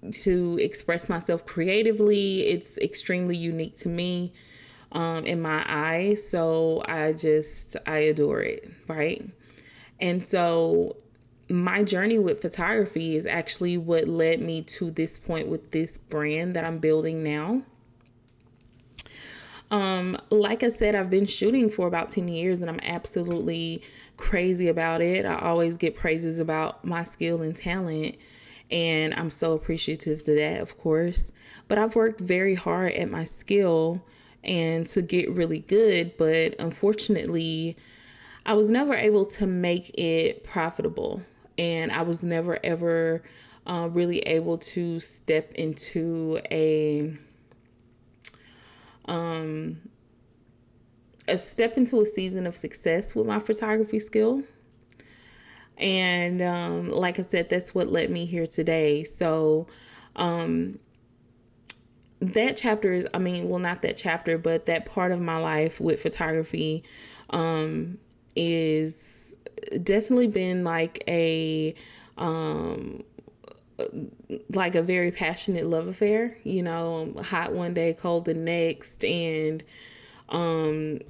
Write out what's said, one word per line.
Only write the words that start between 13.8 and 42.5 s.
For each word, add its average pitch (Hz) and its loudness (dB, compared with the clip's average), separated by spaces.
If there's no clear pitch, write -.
led 165 2
me 165 -4
to - -6
this 160 -4
point 160 -4
with 160 -6
this 160 -2
brand 156 -2
that 165 -2
I'm 165 -4
building 160 2
now. 156 -2
Um, 190 0
like 214 4
I 240 4
said, 214 2
I've 190 0
been 196 6
shooting 226 4
for 190 0
about 170 -2
ten 180 -2
years 175 0
and 170 -4
I'm 160 -6
absolutely 170 -4
crazy 180 2
about 165 2
it. 175 2
I 85 -2
always 170 2
get 165 0
praises 165 -2
about 156 -2
my 170 -4
skill 170 -2
and 160 -4
talent, 170 -4
and 160 2
I'm 170 -2
so 160 0
appreciative 156 -2
to 151 4
that, 151 0
of - -12
course. 165 2
But 208 4
I've 220 2
worked 220 4
very 185 2
hard 180 0
at - -2
my 165 -4
skill 175 2
and 165 0
to - 0
get 175 0
really 165 0
good, 180 4
but 160 4
unfortunately, 165 0
I 214 2
was 214 6
never 269 4
able 208 4
to 208 -2
make 180 0
it 165 2
profitable, - -4
and 165 0
I 160 0
was 170 -2
never, 170 0